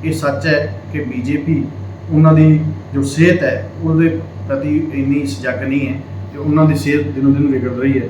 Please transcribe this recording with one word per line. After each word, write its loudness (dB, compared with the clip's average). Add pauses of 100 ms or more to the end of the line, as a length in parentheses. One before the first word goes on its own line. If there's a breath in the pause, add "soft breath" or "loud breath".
ਇਹ 0
ਸੱਚ -2
ਹੈ 0 (120)
ਕਿ -4
ਬੀਜੇਪੀ -2 (460)
ਉਹਨਾਂ 6
ਦੀ 6 (300)
ਜੋ 0
ਸਿਹਤ 2
ਹੈ, -2 (120)
ਉਹਦੇ 2 (280)
ਪ੍ਰਤੀ -2
ਇੰਨੀ 0
ਸਜਗ -6
ਨਹੀਂ -2
ਹੈ -6 (320)
ਤੇ -12
ਉਹਨਾਂ 2
ਦੀ 4
ਸਿਹਤ 0
ਦਿਨੋਂ 0
ਦਿਨ 2
ਵਿਗੜ -2
ਰਹੀ 0
ਹੈ। -6